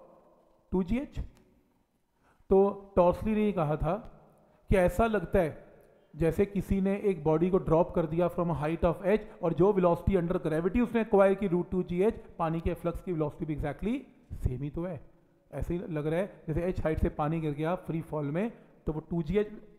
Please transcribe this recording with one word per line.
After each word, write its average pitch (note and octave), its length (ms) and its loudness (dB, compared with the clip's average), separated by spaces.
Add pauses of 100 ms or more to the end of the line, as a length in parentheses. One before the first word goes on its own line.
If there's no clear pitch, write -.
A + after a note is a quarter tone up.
(720)
two F#3 100 2
जी F#3+ 160 0
एच। C#4+ 200 -8 (1300)
तो G3+ 460 4
Torsley F3+ 380 4
ने G#3+ 100 2
ये G#3 80 2
कहा D#3 240 0
था D3+ 200 -2 (720)
कि G#3+ 80 4
ऐसा F3+ 300 4
लगता G#3 320 0
है D#3 260 -2 (520)
जैसे E3 300 2
किसी G3 340 -2
ने G3 160 0
एक G3 280 -2
body D#3+ 260 4
को F#3 80 4
drop D#3+ 360 2
कर E3 120 2
दिया E3 240 0
from F3 200 -2
a C#3+ 120 -2
height D#3+ 220 -2
of E3+ 220 0
H, G#3 140 2 (220)
और E3 100 0
जो F3 200 4
velocity F3+ 500 4
under F3 240 -2
gravity E3+ 360 2
उसने A#3 180 2
acquire G3 340 6
की G3 120 -2
root F3 240 0
two F3+ 120 -2
जी E3+ 200 -2
एच, A3 220 0 (140)
पानी E3 220 -2
के F3 140 -2
flux E3+ 280 -4
की F#3 100 -6
velocity D#3 320 -2
भी D3+ 120 -4
exactly D3+ 420 -4 (380)
same B2+ 260 -8
ही C#3+ 80 -6
तो D#3+ 140 -8
है। F3 300 -12 (380)
ऐसे C#3+ 220 -8
ही F3 60 -4
लग D3+ 260 -6
रहा D#3+ 140 -2
है G3+ 280 -8
जैसे D#3 140 -4
एच F3 180 -4
height D#3+ 180 -2
से - 100 0
पानी D#3+ 320 -2
गिर D3+ 140 -4
गया D#3 200 -4
फ्री E3 260 -6
fall D3+ 240 -6
में, F3 280 -4 (340)
तो D#3+ 60 -4
वो D#3 80 -6
टू E3+ 220 -4
जी E3 160 0
एच G#3 120 0 (280)